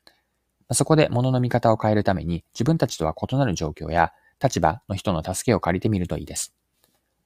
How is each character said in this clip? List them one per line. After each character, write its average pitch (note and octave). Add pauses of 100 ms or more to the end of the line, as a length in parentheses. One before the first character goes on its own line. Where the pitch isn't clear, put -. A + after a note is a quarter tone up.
ま - (640)
あ、 -
そ -
こ D#3+
で D3+
物 B2
の B2+
見 B2
方 A#2
を -
変 G#2+
え G#2+
る G#2
た G2
め D#2
に、 E2
自 -
分 D#3+
た C#3+
ち -
と D#2+
は D#2
異 -
な C#3
る G2
状 D#2
況 D#2+
や E2 (280)
立 -
場 E2
の G2
人 G2
の D#2+
助 F#2+
け -
を F#2
借 F2+
り -
て A#2
み G#2
る F2
と D#2
い D2
い -
で D#2+
す。 - (720)